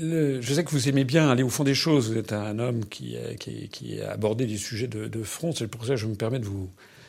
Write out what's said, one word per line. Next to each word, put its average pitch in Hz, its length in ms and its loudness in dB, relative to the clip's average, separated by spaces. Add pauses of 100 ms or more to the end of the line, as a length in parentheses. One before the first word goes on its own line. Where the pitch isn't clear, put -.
le, 156 400 2
je 120 120 -2
sais 165 120 2
que 151 80 -4
vous 135 160 2
aimez 135 160 4
bien 147 260 6
aller 131 140 6
au 127 40 2
fond 131 140 0
des 139 140 4
choses. 139 340 4
Vous 113 80 0
êtes 110 140 -4
un 107 260 -2
homme 117 280 -2
qui, 58 300 -10
euh, - 180 -8
qui, - 340 -10
qui - 320 -10
a 104 100 -6
abordé 107 360 0
des 107 100 -2
sujets 110 320 -4
de, 110 180 -6
de 110 160 -6
front. 156 300 -4
C'est 113 160 -2
pour 113 160 -10
ça 120 60 -2
que 127 100 0
je 107 80 -2
me 107 80 -2
permets 113 240 -2
de 110 40 -4
vous 98 240 -4 (400)